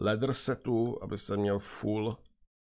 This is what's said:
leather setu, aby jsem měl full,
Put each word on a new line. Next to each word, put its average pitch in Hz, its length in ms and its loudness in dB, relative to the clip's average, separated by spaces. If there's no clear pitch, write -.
leather 110 320 2
setu, 120 680 0
aby 98 140 -4
jsem 101 220 -2
měl 101 200 2
full, 107 640 -4